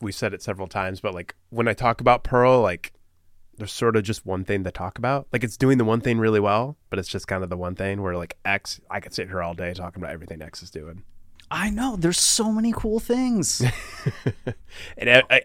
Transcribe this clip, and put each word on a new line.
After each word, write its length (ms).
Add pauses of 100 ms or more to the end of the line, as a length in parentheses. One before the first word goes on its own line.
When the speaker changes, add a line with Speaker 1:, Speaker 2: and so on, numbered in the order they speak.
Speaker 1:
we've 140
said 200
it 80
several 260
times, 320
but, 140
like, 200 (160)
when 180
I 60
talk 260
about 220
Pearl, 380
like, 320 (640)
there's 160
sort 240
of 80
just 200
one 200
thing 200
to 60
talk 280
about. 340
Like, 120
it's 120
doing 220
the 60
one 160
thing 180
really 220
well, 360 (120)
but 100
it's 100
just 200
kind 160
of 60
the 60
one 180
thing 280
where, 140
like, 280
X, 360 (100)
I 100
could 140
sit 140
here 140
all 120
day 200
talking 280
about 100
everything 300
X 200
is 80
doing. 320 (480)
Speaker 2:
I 180
know. 280
There's 220
so 340
many 200
cool 280
things. 680
Speaker 1:
<laughs> 40 (1200)
And 120
e-, 280
e-, 80